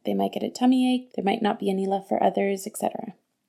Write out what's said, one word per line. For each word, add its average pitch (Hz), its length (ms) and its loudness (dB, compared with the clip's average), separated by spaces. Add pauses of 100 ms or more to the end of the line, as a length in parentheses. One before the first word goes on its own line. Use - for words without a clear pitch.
They 202 80 0
might 196 180 0
get - 120 -6
a - 60 -4
tummy 254 440 2
ache, 254 220 -4
there 196 100 -4
might 196 160 0
not 208 180 0
be 196 100 -2
any 190 160 0
left 196 220 -2
for - 160 0
others, 196 420 0
et - 120 -12
cetera. - 380 -6 (340)